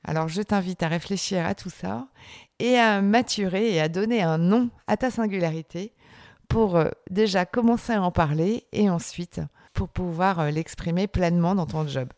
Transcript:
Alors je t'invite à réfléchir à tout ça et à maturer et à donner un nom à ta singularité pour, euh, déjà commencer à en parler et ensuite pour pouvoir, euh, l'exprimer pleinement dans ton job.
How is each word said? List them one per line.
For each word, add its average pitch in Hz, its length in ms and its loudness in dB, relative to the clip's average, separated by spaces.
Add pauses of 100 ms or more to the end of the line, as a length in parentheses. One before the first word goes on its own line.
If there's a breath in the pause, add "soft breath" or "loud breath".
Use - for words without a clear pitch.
Alors 160 240 -2
je 170 140 -4
t'invite 185 420 -2
à 165 60 0
réfléchir 175 560 -4
à 196 100 -4
tout - 140 -14
ça 214 380 -8 (520 loud breath)
et 247 180 2
à 214 240 4
maturer 208 720 0
et 165 60 2
à 156 80 2
donner 208 340 0
un 160 160 2
nom 220 320 4 (180)
à 214 100 0
ta 254 140 -2
singularité 185 800 -4 (560 loud breath)
pour, 214 260 2
euh, 165 140 4 (200)
déjà 190 360 2
commencer 233 480 2
à 202 80 2
en 180 100 0
parler 165 600 0
et 208 160 2
ensuite - 500 -4 (340 soft breath)
pour 190 140 -4
pouvoir, 180 540 -2
euh, 147 80 2
l'exprimer 165 580 -2
pleinement 175 480 2
dans 170 120 0
ton 156 200 -4
job. 135 300 -6